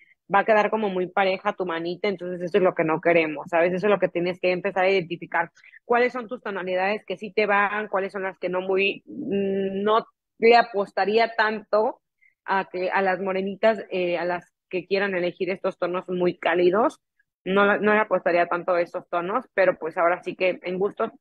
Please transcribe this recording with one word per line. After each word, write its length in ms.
Va 60
a 60
quedar 260
como 180
muy 180
pareja 460
tu 120
manita, 420
entonces 340
eso 160
es 60
lo 100
que 100
no 160
queremos, 500
¿sabes? 240
Eso 140
es 40
lo 80
que 100
tienes 300
que 120
empezar 340
a 40
identificar. 600
¿Cuáles 280
son 140
tus 140
tonalidades 640
que 120
sí 140
te 140
van? 420
¿Cuáles 260
son 100
las 160
que 100
no 120
muy, 440
mm, 800
no 220
le 180
apostaría 800
tanto 640
a 260
que, 180
a 140
las 160
morenitas, 600
eh, 260
a 80
las 260
que 180
quieran 280
elegir 360
estos 260
tonos 320
muy 300
cálidos? 600
No, 320
no 160
le 60
apostaría 480
tanto 260
a 80
esos 280
tonos, 440
pero 240
pues 200
ahora 260
sí 120
que 280
en 160
gusto 420